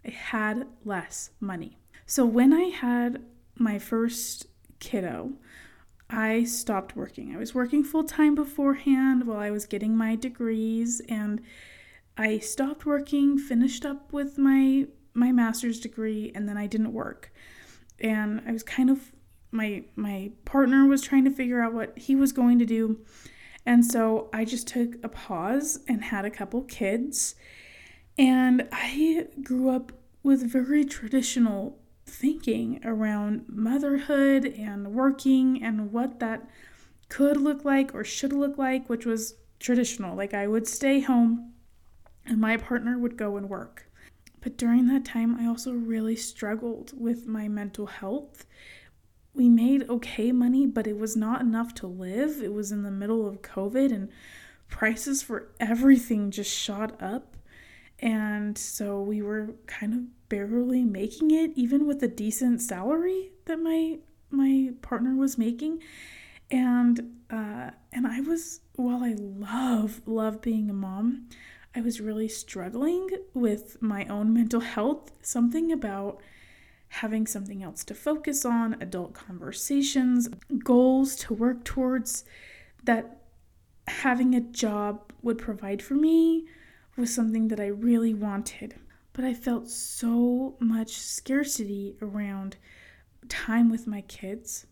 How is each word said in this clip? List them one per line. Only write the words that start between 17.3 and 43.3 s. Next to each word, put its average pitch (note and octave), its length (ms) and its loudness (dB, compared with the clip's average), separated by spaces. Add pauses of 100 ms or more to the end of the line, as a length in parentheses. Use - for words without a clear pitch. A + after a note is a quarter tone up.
And G#3+ 460 -2
I A#3 60 -6
was A3+ 120 -6
kind C4 260 2
of, C4+ 220 0 (400)
my, G#3+ 320 -4 (120)
my G3+ 360 -6 (140)
partner C4+ 400 6
was C#4 160 6
trying C4+ 240 4
to C4+ 60 6
figure B3 300 -2
out A3+ 120 0
what A3+ 240 -6
he C4+ 180 2
was C4+ 160 6
going A#3+ 280 6
to A#3+ 60 6
do. A3 340 0 (680)
And A#3+ 200 8
so A3 480 2
I A3 120 0
just A#3+ 220 -6
took A#3+ 360 -4
a A3+ 60 -8
pause A3 760 -4
and A3 160 0
had G3+ 220 -4
a G#3+ 40 -2
couple C4 340 -6
kids A#3 720 -2 (840)
and B3+ 540 6
I D4+ 560 0 (140)
grew B3+ 280 0
up C4 220 -2 (300)
with C4+ 300 6
very C4+ 340 4
traditional A#3 960 0 (260)
thinking A#3+ 800 -2
around G#3+ 600 -2
motherhood C#4 1000 2
and G3+ 480 -8
working C4 720 4
and G#3+ 280 -2
what B3 280 -2
that A3+ 280 -4 (640)
could C#4+ 280 4
look C#4+ 280 0
like C4+ 280 2
or G#3+ 100 -6
should C#4 300 -4
look C#4+ 240 0
like, C4 320 -2
which A#3 160 -4
was A3+ 300 -4 (240)
traditional. A#3 560 0
Like, G3 180 -6
I G3+ 140 -2
would A3 200 0
stay C#4 320 2
home A#3+ 540 2 (720)
and A3 140 0
my A3 180 2
partner A#3+ 400 -4
would A#3+ 200 -4
go G#3 200 -4